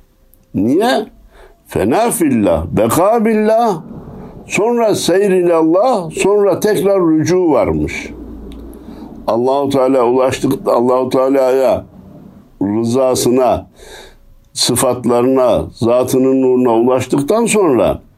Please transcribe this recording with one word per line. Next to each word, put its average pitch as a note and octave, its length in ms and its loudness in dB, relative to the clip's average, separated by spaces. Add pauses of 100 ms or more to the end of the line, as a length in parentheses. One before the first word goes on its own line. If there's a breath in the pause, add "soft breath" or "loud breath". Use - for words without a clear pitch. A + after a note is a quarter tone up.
(540)
Niye? F3+ 520 0 (600 soft breath)
Fena C#3+ 440 -2
fillah, G#2 560 0
beka E3+ 580 0
billah. A3 580 0 (640 loud breath)
Sonra A3+ 480 0
seyr G3 360 0
ilallah, F3 800 2
sonra G3 500 2
tekrar G3 500 2
rücu D#3 400 2
varmış. D#2+ 600 -2 (1160 loud breath)
Allahu C3 420 0
Teala C3 360 2
ulaştık, B2+ 640 0
Allahu B2+ 400 2
Teala'ya, C3 760 2 (800)
rızasına, A#2+ 1040 0 (880 loud breath)
sıfatlarına, B2 1200 0
zatının B2+ 720 0
nuruna B2+ 320 2
ulaştıktan C#3 720 0
sonra B2 540 0 (180)